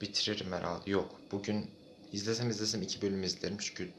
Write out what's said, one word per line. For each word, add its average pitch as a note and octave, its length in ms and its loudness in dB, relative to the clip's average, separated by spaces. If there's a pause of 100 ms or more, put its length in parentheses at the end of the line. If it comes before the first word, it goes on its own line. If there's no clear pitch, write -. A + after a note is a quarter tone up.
bitiririm G2+ 500 0
herhalde. F2 380 0
Yok, F#2+ 320 4 (100)
bugün G#2 400 0 (400)
izlesem A2+ 380 2
izlesem G#2+ 320 2
iki - 200 -2
bölüm G2 220 2
izlerim. F#2 340 0
Çünkü - 420 -4